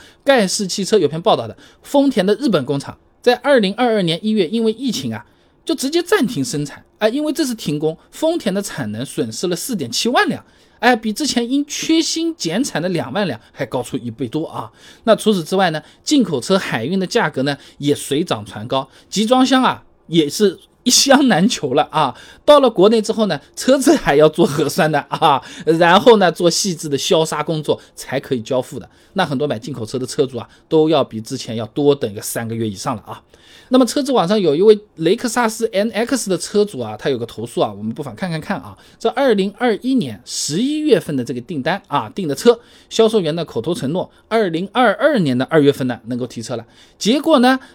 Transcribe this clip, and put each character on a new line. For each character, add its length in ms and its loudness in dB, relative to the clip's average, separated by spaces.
盖 240 4
世 200 -4
汽 160 -4
车 140 2
有 100 2
篇 140 -4
报 140 4
道 120 -6
的， 100 -14
丰 280 2
田 160 0
的 100 2
日 140 -2
本 160 2
工 140 -2
厂 180 -14
在 140 4
二 240 2
零 160 0
二 200 0
二 60 2
年 220 -2
一 80 -2
月， 160 2
因 160 -2
为 100 2
疫 180 -4
情 220 -6
啊， 120 -12
就 100 -4
直 160 -4
接 140 0
暂 240 2
停 160 -4
生 220 -6
产。 180 -16
哎， 120 2
因 140 -2
为 100 -2
这 100 -2
次 120 -4
停 240 -6
工， 180 -2
丰 260 -2
田 160 -4
的 80 -2
产 300 -8
能 140 -8
损 260 -6
失 160 -6
了 80 -2
四 200 -8
点 140 -6
七 200 -4
万 200 0
辆， 160 -8
哎， 180 4
比 160 -6
之 140 -4
前 240 -2
因 160 0
缺 340 -2
芯 360 -2
减 280 -4
产 160 -6
的 100 -4
两 220 -4
万 140 -2
辆 140 -6
还 140 -6
高 160 -6
出 160 -8
一 140 -8
倍 160 -8
多 180 -6
啊。 260 -12
那 100 6
除 180 0
此 100 0
之 120 -4
外 160 2
呢， 100 -6
进 200 2
口 160 -2
车 200 0
海 260 -4
运 140 -2
的 80 -2
价 200 0
格 140 -4
呢， 160 -2
也 160 2
水 280 -4
涨 220 -4
船 220 -12
高， 200 -4
集 160 0
装 180 4
箱 200 2
啊， 200 -2
也 240 2
是 300 0
一 80 2
箱 360 6
难 220 4
求 240 -4
了 180 2
啊。 240 0
到 140 8
了 100 4
国 200 4
内 120 4
之 100 -4
后 140 0
呢， 160 -4
车 240 2
子 160 6
还 200 0
要 140 8
做 160 2
核 240 -2
酸 220 0
的 80 0
啊， 320 2
然 340 6
后 180 8
呢， 140 4
做 160 0
细 280 0
致 120 -10
的 80 -4
消 300 0
杀 160 -6
工 220 -4
作 160 0
才 240 -6
可 160 -4
以 60 -6
交 200 -2
付 160 -10
的。 100 -16
那 120 0
很 100 -6
多 120 -2
买 100 -4
进 160 -10
口 100 -8
车 140 -8
的 80 -4
车 200 0
主 120 -10
啊， 100 -12
都 200 4
要 160 2
比 160 -6
之 160 -10
前 200 -10
要 120 -6
多 280 2
等 180 -6
个 80 -12
三 260 -6
个 60 -6
月 160 -2
以 60 -8
上 200 -6
了 120 -12
啊。 160 -16
那 100 4
么 60 4
车 180 -2
子 80 -4
网 160 2
上 100 2
有 160 2
一 80 2
位 160 8
雷 200 2
克 140 -4
萨 180 0
斯 240 -4
N 200 0
X 380 -2
的 80 0
车 280 0
主 140 -10
啊， 180 -8
他 120 -4
有 80 0
个 80 -4
投 200 -10
诉 160 -4
啊， 100 0
我 100 -12
们 120 -6
不 100 -10
妨 100 -10
看 160 -6
看 100 -4
看 180 -6
啊。 200 -16
这 100 -2
二 240 2
零 240 0
二 200 0
一 180 -2
年 300 -2
十 340 -6
一 200 -2
月 200 4
份 160 -6
的 80 -2
这 100 -6
个 60 -6
订 240 -8
单 240 -2
啊， 260 -4
订 140 -4
的 80 -2
车， 240 2
销 180 4
售 140 2
员 120 -2
的 120 -4
口 160 -6
头 120 -4
承 180 -6
诺， 200 -4
二 220 0
零 240 -4
二 220 4
二 240 2
年 180 2
的 80 0
二 160 4
月 100 6
份 160 -2
呢， 200 -6
能 100 -6
够 100 -6
提 140 -12
车 160 -8
了。 80 -12
结 240 0
果 180 4
呢， 200 4